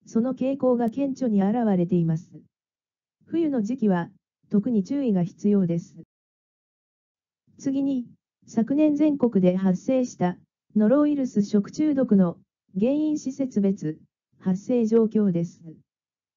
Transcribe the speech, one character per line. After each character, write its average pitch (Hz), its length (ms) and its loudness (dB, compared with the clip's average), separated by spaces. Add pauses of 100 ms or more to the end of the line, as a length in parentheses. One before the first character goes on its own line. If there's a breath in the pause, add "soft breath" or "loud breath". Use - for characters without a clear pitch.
そ - 160 -2
の 254 140 -2
傾 269 220 -4
向 254 200 2
が 240 120 0
顕 269 220 -4
著 254 180 -4
に 202 140 2
現 202 140 0 (200)
れ 175 120 0
て 180 80 0
い 170 80 2
ま 160 120 0
す。 - 140 -12 (920)
冬 320 260 -2
の 262 120 -2
時 233 160 -4
期 214 100 0
は、 175 240 -2 (380)
特 208 200 0
に 208 140 0
注 277 180 -4
意 233 100 0
が 180 120 0
必 - 240 -6
要 196 180 2
で 170 140 -2
す。 - 160 -20 (1600)
次 269 240 -4
に、 269 240 -4 (400)
昨 226 300 -2
年 302 180 2
全 294 240 2
国 233 240 2
で 180 140 4
発 190 260 0
生 262 220 0
し - 120 -10
た、 180 220 -2 (380)
ノ 214 120 4
ロ 285 140 6
ウ 302 80 2
イ 294 60 0
ル 269 100 -2
ス 208 160 -2
食 202 300 -2
中 311 240 0
毒 254 180 2
の、 180 240 2 (400)
原 240 140 0
因 302 260 -2
施 262 140 -8
設 254 300 -4
別、 196 360 -2 (400)
発 190 240 -2
生 247 220 0
状 226 220 4
況 208 260 0
で 170 140 -2
す。 - 160 -20 (760)